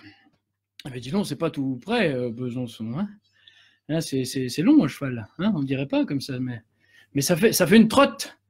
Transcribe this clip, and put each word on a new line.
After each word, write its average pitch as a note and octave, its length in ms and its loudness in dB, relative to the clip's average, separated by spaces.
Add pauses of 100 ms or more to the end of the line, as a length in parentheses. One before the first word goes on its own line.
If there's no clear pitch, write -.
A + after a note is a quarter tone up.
(840)
Ah, D#3 80 -14
mais B2 80 -10
dis B2 100 -12
donc, F#3+ 160 -2
c'est C#3+ 100 -8
pas D#3+ 140 -2
tout C3+ 340 -4
près, G3 300 0
euh, B2 160 -4
Besançon, A#2+ 680 -8
hein. G3+ 120 -4 (800)
Hein, D#3 120 -2
c'est, C3+ 240 -4
c'est, B2+ 240 -4
c'est D3 140 -4
long C4+ 220 6
à C#3 40 0
cheval, B2+ 380 -8 (140)
hein, G#3 160 0
on C#3 80 -2
dirait C3+ 240 -4
pas C#4+ 180 0
comme C#3+ 140 -4
ça, B2+ 180 -8
mais, B2 240 -8 (500)
mais C#3+ 80 0
ça F3 140 2
fait, F3+ 180 4
ça F3+ 140 2
fait G3 120 8
une A3 100 8
trotte - 500 0 (120)